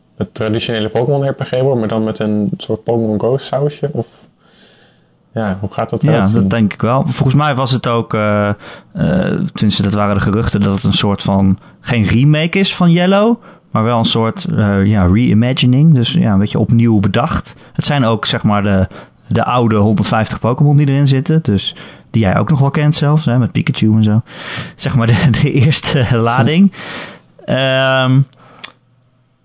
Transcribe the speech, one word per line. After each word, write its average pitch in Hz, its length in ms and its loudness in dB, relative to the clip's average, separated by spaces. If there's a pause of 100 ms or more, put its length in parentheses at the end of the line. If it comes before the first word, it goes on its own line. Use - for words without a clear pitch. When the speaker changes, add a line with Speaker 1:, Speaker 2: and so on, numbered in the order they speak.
(160)
Speaker 1:
het - 180 -8
traditionele 110 540 -4
Pokémon 139 400 0
R 135 60 -4
P - 80 -12
G 127 180 -4
wordt, 131 200 0
maar 110 80 -2
dan 110 160 -2
met 110 140 -4
een 107 380 0
soort - 280 -6
Pokémon 113 360 -2
Go 131 160 0
sausje? 143 560 -4
Of, - 140 -6 (1300)
ja, 104 260 -4
hoe 101 120 -8
gaat 113 180 -6
dat 113 120 -4
Speaker 2:
Ja, 120 100 2
Speaker 1:
eruit 98 160 2
zien? 113 120 2
Speaker 2:
dat 95 100 2
denk 110 220 0
ik - 100 -12
wel. 123 240 2
Volgens 127 280 0
mij 147 200 2
was 123 160 -2
het 127 180 -4
ook, 117 260 -2
eh, 104 340 0
eh, 104 60 -2 (1000)
tenminste, 104 300 0
dat 101 120 0
waren 104 200 0
de 98 60 0
geruchten, 104 400 0
dat 101 140 0
het 98 100 -4
een 101 80 0
soort 101 300 -2
van, 98 360 2 (220)
geen 120 240 0
remake 151 540 2
is 196 180 0
van 175 140 2
Yellow, 196 460 2 (340)
maar 110 140 -2
wel 117 140 0
een 113 60 0
soort, 113 400 -2
eh, 101 400 0
ja, 101 220 2
reimagining. 123 880 4
Dus 120 180 0
ja, 120 200 2
een 98 60 2
beetje 104 200 0
opnieuw 113 420 2
bedacht. 113 560 -2 (160)
Het - 120 -4
zijn 143 200 0
ook, 113 220 0
zeg - 160 -4
maar, 104 200 2
de, 95 240 0 (400)
de - 180 0
oude 120 320 0
honderdvijftig 104 640 0
Pokémon 143 380 2
die 147 120 2
erin 139 200 2
zitten. 139 340 2
Dus - 320 -2 (360)
die 113 120 0
jij 101 160 2
ook 107 120 0
nog 143 80 0
wel 139 120 0
kent 151 240 0
zelfs, 151 300 0
hè, 123 140 0
met 117 140 0
Pikachu - 440 0
en 110 80 4
zo. 107 160 2 (560)
Zeg - 200 -4
maar 113 100 0
de, 117 240 2
<laughs> 110 120 0
de 139 100 0
eerste 135 540 0 (140)
lading. 139 520 2 (720)
Ehm, 131 760 0 (1200)